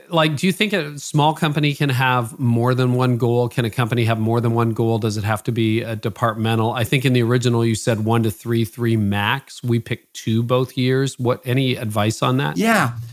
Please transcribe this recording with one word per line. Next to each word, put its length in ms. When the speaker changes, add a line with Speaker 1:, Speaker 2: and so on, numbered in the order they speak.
Speaker 1:
like, 260
do 120
you 60
think 200
a 260
small 340
company 400
can 160
have 500
more 360
than 180
one 240
goal? 320
Can 160
a 40
company 360
have 140
more 220
than 120
one 180
goal? 280
Does 180
it 60
have 200
to 80
be 300
a 140
departmental? 800
I 100
think 220
in 80
the 100
original 420
you 100
said 300
one 180
to 80
three, 340
three 320
max. 640
We 160
picked 340
two 300
both 340
years. 420
What, 260
any 300
advice 460
on 160
that? 200
Speaker 2:
Yeah. 400